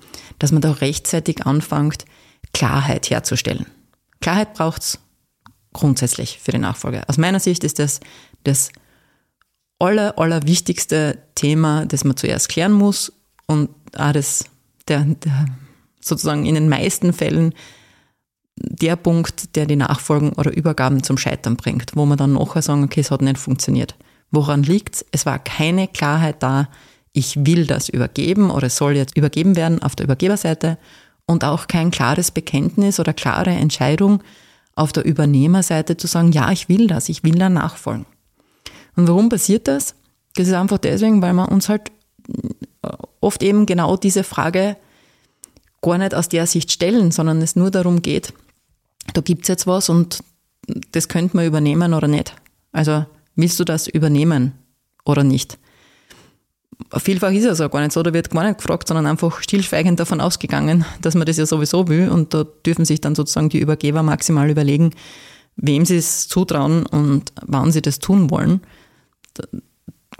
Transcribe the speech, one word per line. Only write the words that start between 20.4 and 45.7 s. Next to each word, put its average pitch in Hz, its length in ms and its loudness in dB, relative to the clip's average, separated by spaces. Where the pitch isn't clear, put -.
Übergaben 139 480 0
zum 135 140 -2
Scheitern 123 400 -4
bringt, - 380 -6
wo 151 100 2
man 143 120 4
dann 139 160 2
nachher - 280 0
sagen, 143 240 0
„Okay, 147 160 -2
es 139 100 -4
hat 135 100 -2
nicht 135 160 0
funktioniert.“ 131 580 -4
Woran 143 320 2
liegt's? 180 480 -2
Es - 140 -4
war 131 140 -2
keine 180 500 -2
Klarheit 151 520 -2
da, 135 280 0
„Ich 139 340 -2
will 165 220 4
das - 220 -4
übergeben 170 600 0
oder 131 180 -2
es - 100 -4
soll 143 180 2
jetzt 135 220 -2
übergeben 156 400 2
werden“ 165 260 0
auf 131 120 -4
der 135 100 -4
Übergeberseite 165 720 0
und 170 180 2
auch 147 240 -2
kein 170 240 0
klares 151 400 -2
Bekenntnis 175 680 0
oder 160 140 0
klare 180 380 -2
Entscheidung 175 720 2
auf 151 180 -2
der 151 100 -2
Übernehmerseite 160 920 2
zu 170 100 -8
sagen, 170 240 4
„Ja, 147 200 2
ich - 180 -2
will 208 180 4
das, 165 220 -2
ich 160 140 -6
will 160 140 4
da 190 120 2
nachfolgen.“ 151 560 -4
Und 175 140 4
warum 196 180 4
passiert 220 400 2
das? 277 280 -2
Das 180 120 2
ist 185 60 2
einfach 190 240 0
deswegen, 208 440 2
weil 180 120 2
wir 180 180 0
uns 196 160 2
halt 214 240 -2
oft - 200 -2
eben 208 240 4
genau 175 300 2
diese 190 300 0
Frage 185 500 -2